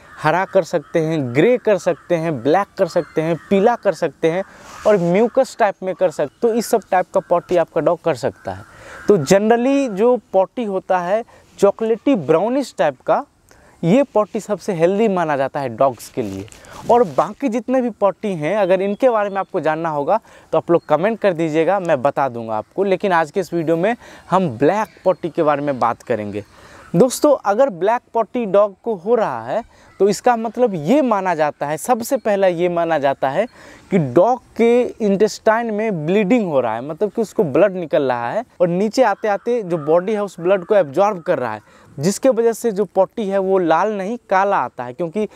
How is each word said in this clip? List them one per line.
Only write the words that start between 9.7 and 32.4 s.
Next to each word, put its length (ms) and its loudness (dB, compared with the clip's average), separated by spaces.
जो 260 2
पॉटी 320 0
होता 340 -2
है 240 -2
चॉकलेटी 580 2
ब्राउनिश 640 -2
टाइप 220 -2
का, 240 0
ये 220 4
पॉटी 360 -2
सबसे 320 -6
हेल्दी 360 2
माना 280 0
जाता 240 -2
है 80 -4
डॉग्स 400 0
के 140 -6
लिए। 240 -8
और 180 6
बाकी 400 -2
जितने 340 -2
भी 80 -4
पॉटी 440 -2
हैं, 220 -4
अगर 260 0
इनके 280 0
बारे 200 -2
में 60 -8
आपको 240 -6
जानना 280 -2
होगा 320 -2
तो 60 2
आप 120 -4
लोग 160 2
कमेंट 340 0
कर 120 2
दीजिएगा, 480 0
मैं 220 0
बता 260 0
दूंगा 280 -8
आपको। 280 -4
लेकिन 280 0
आज 180 0
के 100 -4
इस 140 -6
वीडियो 220 0
में 180 0
हम 200 0
ब्लैक 380 0
पॉटी 260 -2
के 120 -2
बारे 200 0
में 160 -4
बात 240 -2
करेंगे। 420 -6
दोस्तों, 480 2
अगर 260 2
ब्लैक 320 -2
पॉटी 320 -4
डॉग 360 2
को 140 -4
हो 180 -2
रहा 300 -2
है 200 -4
तो 80 4
इसका 280 2
मतलब 400 -2
ये 260 2
माना 320 0
जाता 320 -2
है, 100 -4
सबसे 400 -2
पहला 300 0